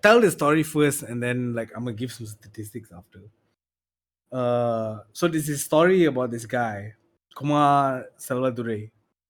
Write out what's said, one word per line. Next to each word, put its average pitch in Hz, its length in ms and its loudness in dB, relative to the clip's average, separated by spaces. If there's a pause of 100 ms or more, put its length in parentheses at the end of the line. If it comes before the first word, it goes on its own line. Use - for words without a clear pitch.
tell 226 160 8
the 202 120 6
story 151 360 2
first, 147 360 0
and 120 200 -6
then, 123 320 -2
like, 113 160 -6
I'm 117 160 -10
gonna 113 80 -6
give 120 160 -8
some 113 160 -14
statistics 107 640 -16
after. 92 320 -20 (1040)
Uh, 120 880 -2
so 175 160 0
this 151 160 -4
is 143 160 -6
story 175 400 4
about 127 280 0
this 113 140 -8
guy, 107 500 -6 (380)
Kumar 143 840 2
Selvadurai. 117 720 -4 (380)